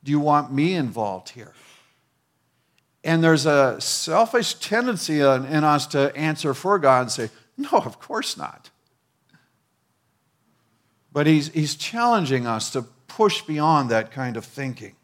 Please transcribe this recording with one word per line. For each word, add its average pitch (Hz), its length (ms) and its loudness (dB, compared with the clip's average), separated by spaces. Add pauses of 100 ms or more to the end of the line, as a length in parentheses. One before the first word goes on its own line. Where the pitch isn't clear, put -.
Do 143 80 -8
you 147 80 2
want 147 340 0
me 156 220 0
involved 107 540 -6
here?" - 240 -20 (1500)
And 165 180 2
there's 160 240 4
a 139 340 4
selfish 220 760 -2
tendency 214 680 -2
in, 135 240 4
in 151 180 0
us 147 260 2
to 143 280 0
answer 156 380 -4
for 190 260 0
God 131 220 4
and 117 100 -6
say, 113 180 -6 (260)
"No, 285 220 0
of - 220 -6
course - 360 -8
not." - 340 -14 (2500)
But 147 160 2
he's, 151 200 4
he's 151 280 -4
challenging 196 680 0
us 110 240 -4
to 131 120 -4 (240)
push - 360 0
beyond 151 480 0
that 110 200 0
kind 127 260 -8
of 113 80 -10
thinking. 123 600 -12